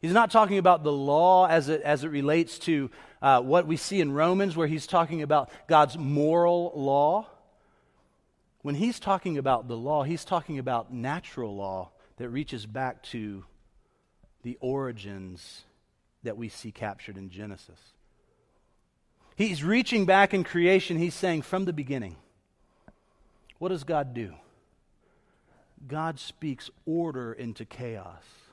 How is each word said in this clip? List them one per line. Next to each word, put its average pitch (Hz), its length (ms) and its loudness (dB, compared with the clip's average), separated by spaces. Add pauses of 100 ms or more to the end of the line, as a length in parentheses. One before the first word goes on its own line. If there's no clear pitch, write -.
He's 165 120 -2
not 220 180 4
talking 202 260 4
about 175 260 6
the 147 80 0
law 156 540 6
as 160 240 2
it, 156 120 0
as 147 220 0
it 156 40 -6
relates 151 520 0
to, 147 300 -2 (320)
uh, 135 180 6
what 151 280 2
we 156 100 -2
see 196 240 -2
in 143 100 0
Romans, 170 460 0
where 165 80 0
he's 151 220 -4
talking 165 340 0
about 147 300 0 (160)
God's 151 280 6
moral 165 800 2
law. 147 520 2 (1400)
When 143 100 -4
he's 214 260 -2
talking 185 380 -2
about 131 300 0
the 120 100 -6
law, 143 240 -2
he's 156 240 -4
talking 165 320 -4
about 127 340 -4
natural 123 640 -8
law 95 360 -8 (260)
that 123 120 -10
reaches 127 360 -8
back 123 380 -8
to 104 420 -10 (960)
the 120 180 -12
origins 101 1040 -10 (580)
that 113 120 -8
we 113 140 -12
see - 220 -16
captured 101 440 -12
in 98 140 -14
Genesis. 95 500 -16 (1600)
He's 185 280 -2
reaching 214 420 2
back 196 280 6
in 190 100 2
creation. 180 540 2
He's 170 160 0
saying, 165 300 -2
"From 190 220 -2
the 175 80 -4
beginning, 127 420 -6 (1400)
what 180 100 -4
does 175 140 -4
God 139 320 -4
do?" 104 180 -8 (1500)
God 156 320 -6
speaks - 520 -10 (160)
order 156 440 -4
into 113 340 -12
chaos. 95 580 -14 (300)